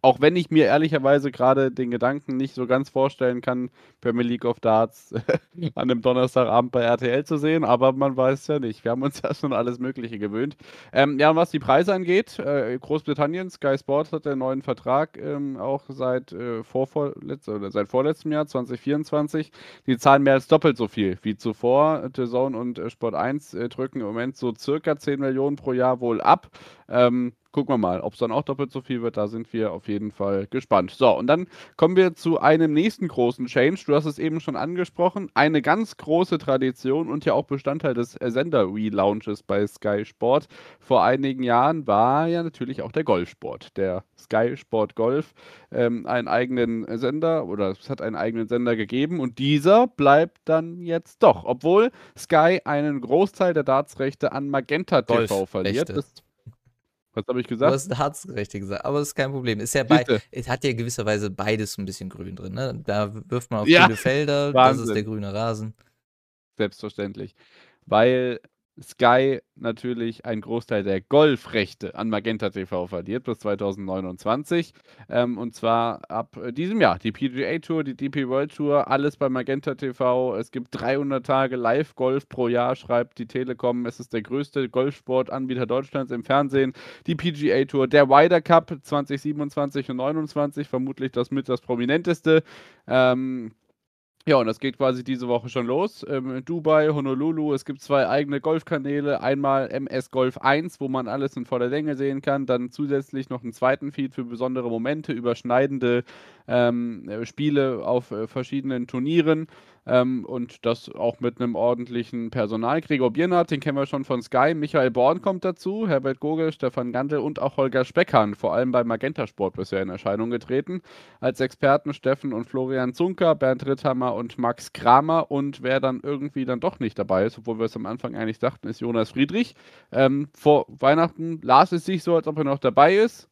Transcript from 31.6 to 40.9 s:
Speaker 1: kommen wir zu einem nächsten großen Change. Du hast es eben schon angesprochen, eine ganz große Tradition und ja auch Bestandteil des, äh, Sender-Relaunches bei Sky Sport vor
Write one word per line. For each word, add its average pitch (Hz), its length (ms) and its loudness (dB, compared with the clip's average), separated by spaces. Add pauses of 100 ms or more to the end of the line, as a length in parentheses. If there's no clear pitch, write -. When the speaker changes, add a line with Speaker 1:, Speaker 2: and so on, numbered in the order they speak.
Speaker 1:
kommen 175 220 4
wir 180 180 4
zu 165 240 0
einem 156 320 4
nächsten 175 380 0
großen 123 380 0
Change. 143 380 2
Du 147 80 2
hast 147 120 2
es 147 140 -6
eben 160 200 -2
schon 139 160 -8
angesprochen, 175 800 -2
eine 147 280 4
ganz 180 360 0
große 170 400 0
Tradition 131 720 -2
und 147 160 -6
ja 123 80 2
auch 139 120 0
Bestandteil 139 480 -4
des, 117 220 -4
äh, 123 160 -6
Sender-Relaunches 107 1120 0
bei 101 240 0
Sky 104 380 -4
Sport 131 420 0 (320)
vor 113 240 4